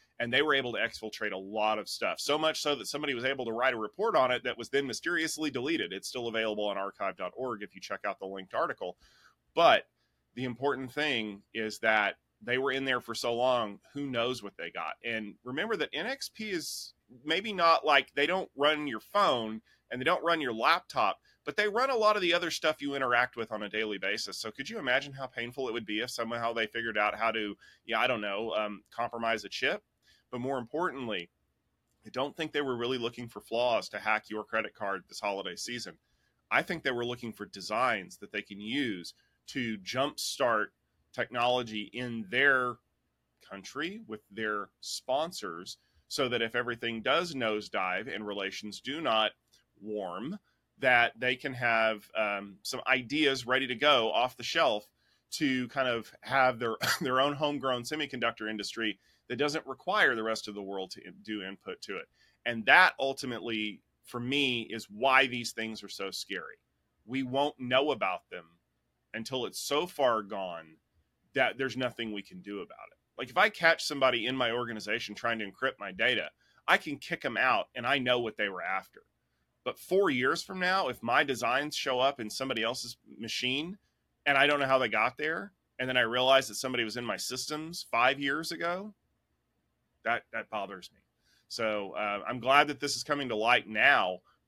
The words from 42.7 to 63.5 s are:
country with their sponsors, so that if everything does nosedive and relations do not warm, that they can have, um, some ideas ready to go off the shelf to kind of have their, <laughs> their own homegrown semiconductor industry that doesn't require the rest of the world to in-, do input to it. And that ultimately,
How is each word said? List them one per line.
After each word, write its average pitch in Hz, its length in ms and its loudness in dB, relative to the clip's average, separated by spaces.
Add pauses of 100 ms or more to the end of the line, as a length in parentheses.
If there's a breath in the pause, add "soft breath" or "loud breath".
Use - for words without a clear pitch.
country 156 640 -10
with 107 140 -10 (100)
their 104 380 -2 (120)
sponsors, 123 1000 -4 (280)
so 131 220 0
that 117 140 0
if 113 120 -2
everything 117 480 -2
does 160 320 0
nosedive 107 800 -2
and 104 120 -6
relations 101 560 -8
do 143 200 -8
not 110 320 2 (480 soft breath)
warm, 104 580 -6 (400)
that 120 400 6
they 127 160 0
can 131 200 -6
have, 117 600 2
um, 101 460 -2
some - 240 -6
ideas 131 600 2
ready 131 200 2
to 127 80 -4
go 123 380 4
off 123 240 2
the 123 60 -16
shelf 123 460 2 (440)
to 131 360 0
kind 131 200 0
of 117 320 -2
have 127 380 4
their, 113 180 -2 (120)
<laughs> - 120 0
their 131 200 2
own 143 140 4
homegrown 135 480 -2
semiconductor 120 640 -4
industry 107 500 -4 (300 soft breath)
that 123 80 -6
doesn't 147 300 -2
require 143 500 2
the 113 60 -4
rest 110 260 -2
of 104 60 -12
the 101 80 -8
world 95 280 -6
to - 160 -16
in-, 90 160 -16
do 104 200 -8
input 95 400 -12
to 98 140 -8
it. 78 100 -10 (380 soft breath)
And 113 220 -2
that 170 320 10
ultimately, 117 800 -4 (240)